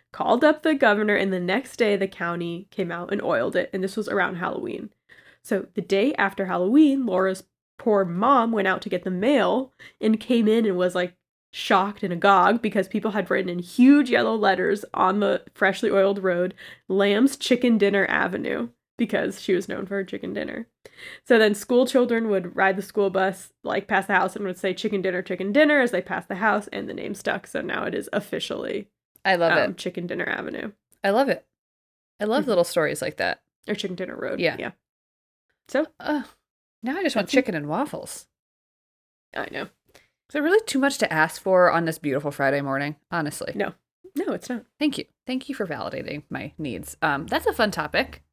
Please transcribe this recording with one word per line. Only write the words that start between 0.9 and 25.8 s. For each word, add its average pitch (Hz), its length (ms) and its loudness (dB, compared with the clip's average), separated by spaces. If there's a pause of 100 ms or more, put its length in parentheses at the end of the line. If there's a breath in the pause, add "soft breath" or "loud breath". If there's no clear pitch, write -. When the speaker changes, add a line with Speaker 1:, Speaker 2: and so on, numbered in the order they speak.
Speaker 1:
and 196 180 0
the 185 80 -2
next 196 360 -4
day 208 200 2
the 190 120 -2
county 170 640 -8
came 180 200 -6
out 175 220 -8
and 208 100 -2
oiled 123 320 0
it. - 180 -2
And 190 120 -4
this 196 120 -6
was 208 120 -4
around 185 280 -2
Halloween. - 540 -8 (540 soft breath)
So 196 300 -2
the 202 80 -4
day 214 320 0
after 196 320 0
Halloween, 254 600 4
Laura's 190 380 0 (340)
poor 202 260 2
mom 226 460 2
went 202 180 0
out - 140 -2
to 202 60 -12
get - 160 -4
the 190 60 -4
mail 214 640 2 (280 loud breath)
and 220 180 2
came 233 300 2
in 226 180 4
and 185 100 0
was, 180 180 0
like, 180 200 -2 (380)
shocked 202 500 0
and 185 100 -2
agog 190 480 6
because 196 280 0
people 214 240 -2
had 196 180 -2
written 185 180 0
in 175 100 -6
huge 254 520 6
yellow 226 260 4
letters 190 560 2
on 190 280 2
the 180 220 0 (120)
freshly 196 360 0
oiled 196 320 2
road, 180 320 0 (340 loud breath)
"Lamb's 202 480 4
Chicken 240 420 2
Dinner 196 320 2
Avenue," - 580 -2 (300)
because 233 420 -2
she 190 140 -2
was 180 140 -2
known - 180 -8
for 202 80 -8
her 196 100 -4
chicken 185 300 -10
dinner. - 320 -8 (600 loud breath)
So 233 120 6
then 214 160 4
school 247 320 2
children 233 420 2
would 180 260 -2
ride 190 220 2
the 196 60 -4
school 196 260 -2
bus, 190 440 -2 (120)
like, - 220 -4
past 190 220 -2
the 202 60 2
house 180 220 0
and 202 80 -8
would 180 140 -8
say, 185 160 -4
"Chicken 202 260 -4
dinner, 185 220 -4
chicken 185 300 -6
dinner," 294 280 6